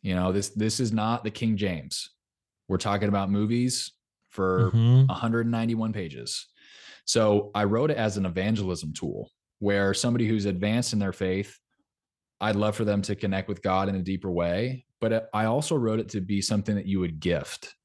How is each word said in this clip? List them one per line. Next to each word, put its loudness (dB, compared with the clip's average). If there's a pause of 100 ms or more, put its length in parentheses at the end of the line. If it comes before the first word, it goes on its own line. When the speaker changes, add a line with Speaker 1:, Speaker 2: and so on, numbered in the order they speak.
Speaker 1:
You -2
know, 2
this, 0
this -2
is 0
not 0
the -2
King -2
James. -4 (580)
We're 0
talking 0
about 0
movies 0 (380)
for 2
Speaker 2:
Mm-hmm. 6
Speaker 1:
a -4
hundred 0
ninety-one -2
pages. -8 (580)
So 4
I 2
wrote 2
it 0
as 0
an 0
evangelism -2
tool -8 (300)
where 2
somebody 0
who's 0
advanced 0
in 2
their 0
faith, -2 (840)
I'd 2
love 2
for -2
them 2
to -2
connect -4
with -6
God 2
in -2
a -2
deeper -4
way. -2 (140)
But 0
I 2
also 0
wrote 0
it -6
to -4
be 0
something 0
that -4
you 0
would -4
gift -4 (100)